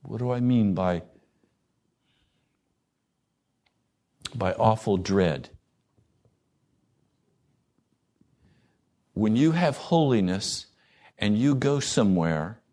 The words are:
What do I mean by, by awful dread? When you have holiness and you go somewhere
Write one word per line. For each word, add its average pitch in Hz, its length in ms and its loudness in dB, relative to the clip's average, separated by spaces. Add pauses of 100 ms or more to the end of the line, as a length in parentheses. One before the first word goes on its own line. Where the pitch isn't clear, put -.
What - 160 -12
do 123 140 -4
I 123 80 -2
mean 120 340 2
by, 90 280 -2 (3250)
by 95 200 -2
awful 110 420 0
dread? 90 540 -2 (3500)
When 107 240 0
you 156 160 4
have 160 240 0
holiness 113 920 0 (520)
and 104 180 0
you 139 180 2
go 139 260 0
somewhere 90 760 0 (140)